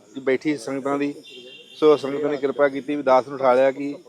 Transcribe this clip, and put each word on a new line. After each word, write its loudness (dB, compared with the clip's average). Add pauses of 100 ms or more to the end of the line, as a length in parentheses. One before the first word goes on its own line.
(200)
ਬੈਠੀ -2
ਸੰਗਤਾਂ -6
ਦੀ। -4 (600)
ਸੋ 6
ਸੰਗਤ -6
ਨੇ -2
ਕਿਰਪਾ 0
ਕੀਤੀ -6
ਵੀ -6
ਦਾਸ 4
ਨੂੰ -10
ਉਠਾ 2
ਲਿਆ 4
ਕਿ -8 (140)